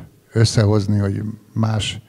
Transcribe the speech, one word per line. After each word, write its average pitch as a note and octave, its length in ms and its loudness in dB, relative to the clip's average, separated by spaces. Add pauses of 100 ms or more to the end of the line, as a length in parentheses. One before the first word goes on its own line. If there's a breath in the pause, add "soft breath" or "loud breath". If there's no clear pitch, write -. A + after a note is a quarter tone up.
(320)
összehozni, G#2 640 2
hogy G2+ 240 -2 (320)
más A2 560 -4